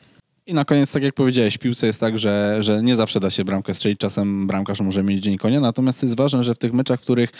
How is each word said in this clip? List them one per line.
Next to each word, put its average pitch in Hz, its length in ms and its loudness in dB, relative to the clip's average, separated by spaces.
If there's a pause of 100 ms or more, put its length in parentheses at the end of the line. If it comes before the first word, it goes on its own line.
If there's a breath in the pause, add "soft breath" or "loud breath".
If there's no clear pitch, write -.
(460)
I 180 80 -6
na 147 100 0
koniec, 143 280 2
tak 143 100 -2
jak 139 120 0
powiedziałeś, 123 400 2
w - 40 -8
piłce 120 280 -2
jest 110 140 -2
tak, 110 180 0
że, 104 420 0
że 107 220 2
nie 123 140 4
zawsze 110 240 0
da 98 100 -2
się 98 140 -2
bramkę 95 300 -2
strzelić, 104 240 -2
czasem 101 480 -2
bramkarz 98 340 -4
może 95 220 0
mieć 98 180 0
dzień 98 180 0
konia, 123 220 0
natomiast 131 420 0
jest 120 140 0
ważne, 131 280 2
że 120 100 0
w - 40 -6
tych 117 140 -2
meczach, 123 280 0
w - 20 -20
których 120 380 2